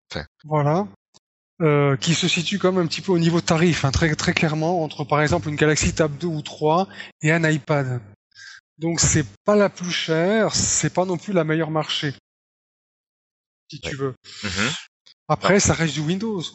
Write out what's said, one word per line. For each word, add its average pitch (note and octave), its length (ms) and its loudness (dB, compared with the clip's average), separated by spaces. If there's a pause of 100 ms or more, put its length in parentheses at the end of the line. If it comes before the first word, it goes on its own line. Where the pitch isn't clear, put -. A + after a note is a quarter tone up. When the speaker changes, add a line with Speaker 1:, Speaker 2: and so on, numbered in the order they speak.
(120)
Speaker 1:
enfin. D2+ 140 -8 (200)
Speaker 2:
Voilà. D3+ 420 0 (760)
Euh, C#3+ 340 4
qui E3 200 0
se F3+ 120 -2
situe F3 300 -2
quand F#3 140 2
même F#3 120 2
un D#3+ 40 0
petit - 140 -6
peu F#3+ 100 -2
au F3 80 4
niveau E3+ 200 2
tarif, D#3+ 460 2
hein, C3+ 60 2
très, D3+ 240 2
très - 180 -2
clairement, D#3+ 500 0
entre, - 200 -8
par D3 180 2
exemple, D3+ 260 0
une D3+ 80 -4
Galaxy D3+ 380 2
Tab D3+ 240 0
deux E3+ 80 -8
ou D#3+ 160 -4
trois D#3+ 460 0 (340)
et D#3 100 2
un E3 160 4
iPad. C#3 540 0 (800)
Donc, D#3+ 200 -4
c'est - 280 0 (180)
pas G#3 100 4
la G3+ 140 4
plus F3+ 220 -10
chère, E3+ 640 0
c'est - 360 0
pas F3+ 140 0
non F#3 140 -4
plus G#3 140 -8
la E3+ 100 2
meilleure D#3 260 -2
marché, D#3 460 -4 (1500)
si D3 100 -14
tu - 100 -12
Speaker 1:
Ouais. D3+ 60 -8
Speaker 2:
veux. C3+ 200 -6 (280)
Speaker 1:
Mhm. G2+ 260 -2 (580)
Speaker 2:
Après, F3+ 260 2
Speaker 1:
Non. G3+ 60 6
Speaker 2:
ça - 160 2
reste D#3 180 -2
du D3 60 -4
Windows, F#3+ 420 -4 (140)